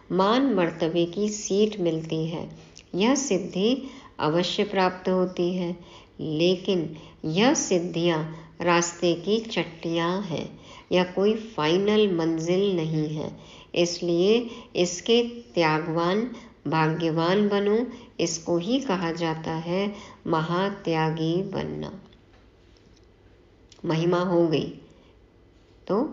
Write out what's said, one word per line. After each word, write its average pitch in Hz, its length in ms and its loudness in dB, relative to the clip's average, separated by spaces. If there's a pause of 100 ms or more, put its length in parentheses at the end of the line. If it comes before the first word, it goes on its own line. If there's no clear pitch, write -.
(140)
मान 226 420 4
मर्तबे 170 520 2
की 202 220 -2
सीट 208 520 0
मिलती 160 460 -2
है। 160 220 -6 (460)
यह 220 220 4
सिद्धि 196 720 0 (320)
अवश्य 175 440 0
प्राप्त 190 440 0
होती 185 460 0
है, 175 220 -4 (440)
लेकिन 170 760 0 (300)
यह 208 300 4
सिद्धियां 170 640 0 (420)
रास्ते 170 520 2
की 196 260 0
चट्टियां 170 800 -4
हैं 160 240 -6 (440)
या 180 140 4
कोई 196 280 2 (140)
final 196 640 2
मंजिल 170 640 0
नहीं 160 320 0
है। 151 220 -6 (440)
इसलिए 175 640 2 (380)
इसके 226 460 2 (320)
त्यागवान, 170 680 2 (460)
भाग्यवान 165 800 2
बनो, 202 300 2 (420)
इसको 170 380 -2
ही 226 220 0
कहा 180 320 -2
जाता 160 400 -4
है 180 400 -2 (340)
महात्यागी 160 1080 0 (100)
बनना। 151 480 -6 (1900)
महिमा 170 360 2
हो 175 280 4
गई 139 240 -2 (1120)
तो 185 100 0 (160)